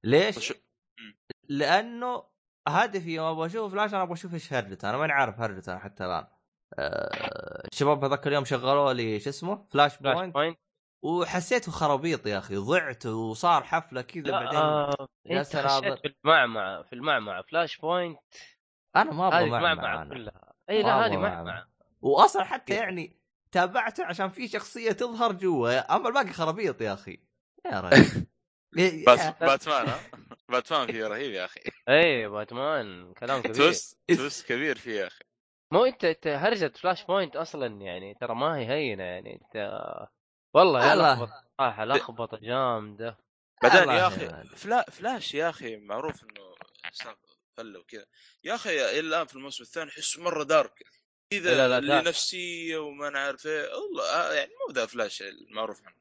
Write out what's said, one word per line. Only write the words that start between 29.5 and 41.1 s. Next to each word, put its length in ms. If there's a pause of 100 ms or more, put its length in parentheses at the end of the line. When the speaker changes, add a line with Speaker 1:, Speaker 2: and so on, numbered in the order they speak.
Speaker 2:
ها؟ 120 (500)
باتمان 380
فيه 200
رهيب 240
يا 140
أخي. 160 (280)
Speaker 3:
إي، 380
باتمان، 840
كلام 280
كبير. 140
Speaker 2:
تويست، 520
تويست 400
كبير 300
فيه 220
يا 80
أخي. 160 (500)
Speaker 3:
مو 120
أنت، 200
أنت 220
هرجة 480
فلاش 280
بوينت 320
أصلًا، 320 (140)
يعني، 320
ترى 220
ما 220
هي 100
هينة، 360
يعني، 380
أنت 400 (760)
والله 320
يا 60
Speaker 1:
الله. 200